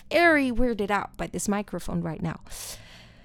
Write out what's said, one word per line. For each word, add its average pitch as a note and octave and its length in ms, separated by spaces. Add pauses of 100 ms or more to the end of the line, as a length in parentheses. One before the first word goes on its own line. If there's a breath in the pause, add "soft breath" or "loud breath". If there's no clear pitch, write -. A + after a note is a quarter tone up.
(120)
very D4 400
weirded A3 400
out - 260
by E3+ 100
this - 200
microphone G3 540
right E3 200
now. E3 200 (840 loud breath)